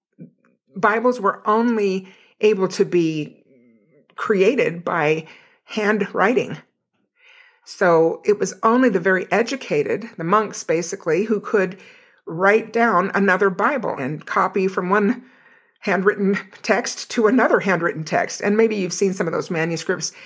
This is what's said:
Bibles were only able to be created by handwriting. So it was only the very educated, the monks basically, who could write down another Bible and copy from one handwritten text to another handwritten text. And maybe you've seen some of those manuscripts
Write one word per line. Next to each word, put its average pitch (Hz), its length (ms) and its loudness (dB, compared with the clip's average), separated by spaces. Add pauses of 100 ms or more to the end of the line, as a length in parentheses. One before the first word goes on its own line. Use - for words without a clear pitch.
(760)
Bibles 226 440 0
were 196 280 -2
only 214 600 0 (320)
able 196 280 2
to 185 160 0
be 160 580 -2 (720)
created 185 680 2
by 160 420 0 (380)
handwriting. 202 920 -2 (1080)
So 165 560 2
it 208 140 2
was 190 240 -4
only 247 260 4
the 190 100 2
very 185 320 0
educated, 196 880 -2
the 165 80 -8
monks 208 400 -2
basically, 170 600 -2
who 214 140 0
could 190 400 -2 (460)
write 196 480 0
down 202 420 2
another 196 360 2
Bible 220 440 -2
and 143 300 -8
copy 190 440 0
from 185 200 -4
one 208 380 0 (540)
handwritten 196 580 0 (240)
text - 480 -4
to 214 160 2
another 220 340 4
handwritten 165 440 -2
text. - 360 -4
And 208 160 0
maybe 220 180 2
you've 180 200 -4
seen 190 180 0
some 185 140 -4
of 165 80 -4
those 151 160 -6
manuscripts 165 640 -4 (140)